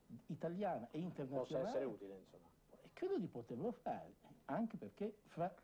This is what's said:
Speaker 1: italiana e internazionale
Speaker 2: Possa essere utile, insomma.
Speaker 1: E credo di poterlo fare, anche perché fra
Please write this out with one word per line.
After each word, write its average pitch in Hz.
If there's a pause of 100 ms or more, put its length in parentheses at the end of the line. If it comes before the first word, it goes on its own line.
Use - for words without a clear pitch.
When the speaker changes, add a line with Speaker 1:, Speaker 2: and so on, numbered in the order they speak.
(260)
Speaker 1:
italiana 170
e 151
internazionale 135
Speaker 2:
Possa -
essere 143
utile, 98
insomma. - (340)
Speaker 1:
E -
credo 370
di 180
poterlo 123
fare, 92 (340)
anche 202
perché 202
fra 175 (120)